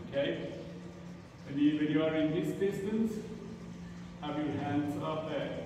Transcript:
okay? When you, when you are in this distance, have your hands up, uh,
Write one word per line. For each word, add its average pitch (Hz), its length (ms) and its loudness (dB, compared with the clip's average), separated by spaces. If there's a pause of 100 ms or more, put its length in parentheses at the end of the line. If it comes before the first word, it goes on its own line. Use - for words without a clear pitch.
(100)
okay? 160 420 0 (920)
When 135 120 -2
you, 151 200 8
when 151 120 2
you 156 140 6
are 160 100 4
in 156 200 4
this - 140 2 (120)
distance, 220 520 2 (1080)
have 147 160 -2
your - 220 0
hands 147 440 2
up, 156 220 0
uh, 147 140 -2 (280)